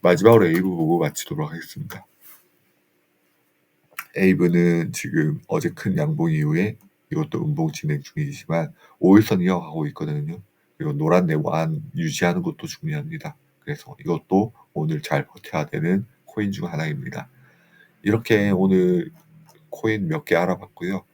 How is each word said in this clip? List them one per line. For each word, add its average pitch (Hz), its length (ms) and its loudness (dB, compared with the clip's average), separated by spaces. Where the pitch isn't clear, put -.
마지막으로 92 460 6
에이브 82 140 2
보고 85 380 0
마치도록 - 500 -4
하겠습니다. - 560 -14
에이브는 87 760 4
지금 78 560 -2
어제 - 220 -2
큰 - 280 -4
양봉 82 340 0
이후에 78 460 0
이것도 160 320 -4
음봉 156 280 -2
진행 76 300 -4
중이지만 78 680 -6
오일선 98 420 6
이어가고 80 460 -2
있거든요. 76 520 -6
그리고 71 140 -4
노란 156 300 4
네모 - 260 0
안 80 280 -2
유지하는 87 460 0
것도 - 260 -8
중요합니다. 151 680 -8
그래서 - 420 -12
이것도 117 500 0
오늘 78 280 -2
잘 71 240 -2
버텨야 - 400 -6
되는 85 400 -2
코인 101 260 -4
중 90 160 -6
하나입니다. 76 640 -8
이렇게 104 480 2
오늘 90 640 2
코인 110 380 -2
몇 156 180 -4
개 - 100 -4
알아봤고요. 90 800 -4